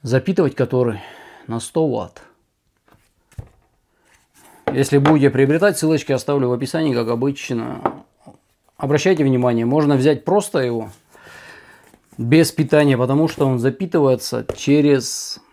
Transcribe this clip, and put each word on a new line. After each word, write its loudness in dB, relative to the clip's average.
запитывать 0
который -2
на -8
сто -2
ватт. -8
Если 2
будете 4
приобретать, 2
ссылочки -2
оставлю -2
в 0
описании, -4
как -2
обычно. -6
Обращайте 0
внимание, 2
можно 2
взять 0
просто 0
его -4
без 2
питания, 2
потому 2
что -2
он 0
запитывается 0
через 0